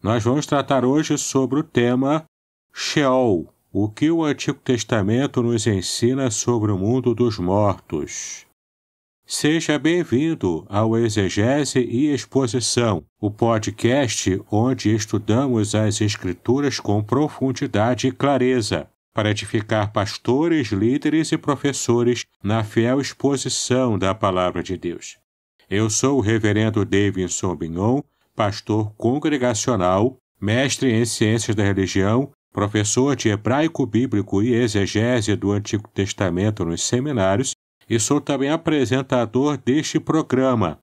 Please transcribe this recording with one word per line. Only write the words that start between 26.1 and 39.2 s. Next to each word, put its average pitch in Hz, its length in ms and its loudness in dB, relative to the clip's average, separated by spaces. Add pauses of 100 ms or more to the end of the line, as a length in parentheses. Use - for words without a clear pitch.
o - 20 2
reverendo 107 640 2
Davidson 95 720 0
Bignon, 95 460 -2 (340)
pastor 107 600 -2
congregacional, 123 1200 0 (240)
mestre 123 520 0
em 113 120 2
ciências 110 520 0
da 107 80 2
religião, 98 680 0 (220)
professor 107 640 0
de 117 140 0
hebraico 135 540 -2
bíblico 107 600 0
e 123 100 2
exegese 110 800 0
do 98 160 -2
Antigo 104 420 -4
Testamento 98 720 -2
nos 82 200 -4
seminários, 117 720 0 (340)
e 117 80 0
sou 147 220 0
também 139 300 -2
apresentador 131 1080 0